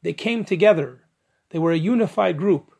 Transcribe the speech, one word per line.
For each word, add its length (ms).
they 140
came 280
together. 600
They 80
were 140
a 40
unified 640
group 420